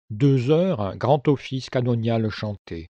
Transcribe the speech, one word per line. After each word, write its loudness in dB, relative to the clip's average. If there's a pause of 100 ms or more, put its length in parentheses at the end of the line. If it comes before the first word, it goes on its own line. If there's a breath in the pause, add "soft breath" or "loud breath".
Deux 2
heures, 0
grand 2
office -4
canonial 0
chanté. -10